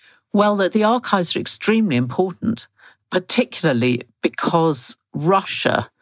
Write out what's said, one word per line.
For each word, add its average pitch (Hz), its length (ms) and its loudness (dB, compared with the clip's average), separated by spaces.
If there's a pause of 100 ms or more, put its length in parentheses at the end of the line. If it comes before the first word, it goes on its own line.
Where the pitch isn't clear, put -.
(320)
Well, 208 240 2
the, 190 140 0
the 214 140 2
archives 214 520 0
are - 40 -4
extremely 214 560 0
important, 123 720 -2 (440)
particularly 143 920 0 (200)
because 160 720 0 (160)
Russia, - 800 0 (100)